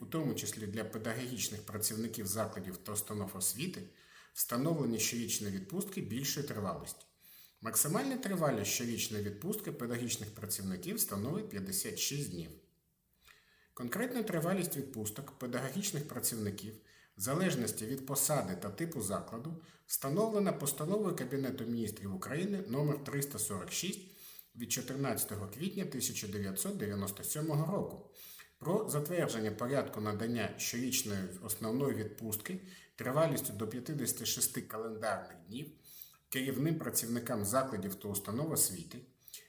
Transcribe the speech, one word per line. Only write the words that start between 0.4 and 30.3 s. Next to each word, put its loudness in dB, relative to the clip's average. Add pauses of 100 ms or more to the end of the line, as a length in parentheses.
для -2
педагогічних -2
працівників 0
закладів -2
та -6
установ -2
освіти, 0 (500)
встановлені 2
щорічні 2
відпустки -2
більшої -2
тривалості. -4 (540)
Максимальна 4
тривалість 2
щорічної 2
відпустки -2
педагогічних -2
працівників -2
становить 0
п'ятдесят -2
шість 0
днів. -6 (1200)
Конкретна 0
тривалість 2
відпусток -4
педагогічних 0
працівників 0 (420)
в -10
залежності 2
від -2
посади 4
та -4
типу -2
закладу -2 (240)
встановлена 4
Постановою 2
Кабінету -2
Міністрів -2
України 0
номер 2
триста -2
сорок -2
шість 0 (560)
від -4
чотирнадцятого 0
квітня -2
тисяча -2
дев'ятсот 0
дев'яносто -2
сьомого 2
року -2 (480)
про 2
затвердження 2
порядку 0
надання 2